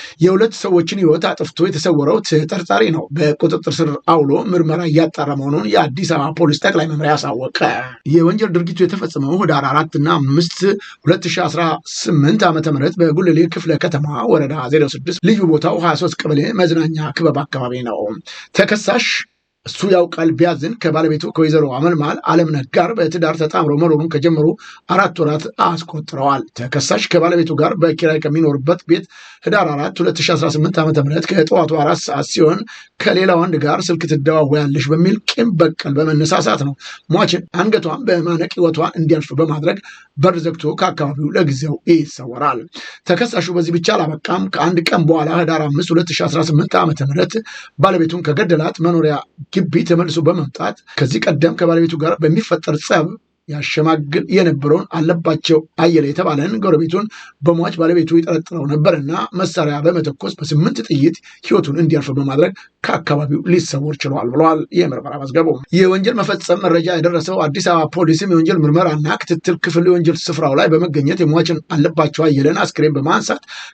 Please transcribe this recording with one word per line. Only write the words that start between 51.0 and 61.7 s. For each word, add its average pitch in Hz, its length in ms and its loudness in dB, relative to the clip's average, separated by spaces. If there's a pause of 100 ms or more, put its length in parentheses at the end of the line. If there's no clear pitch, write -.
ቀደም 160 340 2
ከባለቤቱ 165 420 2
ጋር 127 200 0
በሚፈጠር 160 600 0
ጸብ 175 280 0 (420)
ያሸማግል 151 760 -2
የነበረውን 160 640 2
አለባቸው 160 680 0 (180)
አየለ 165 280 2
የተባለን 156 540 -2
ጎረቤቱን 175 460 0 (360)
በሟች 165 340 0
ባለቤቱ 165 380 2
ይጠረጥረው 165 520 0
ነበርና 151 460 0 (220)
መሳሪያ 165 460 -2
በመተኮስ 170 560 -2
በስምንት 151 480 0
ጥይት 143 320 0 (280)
ህይወቱን 160 360 0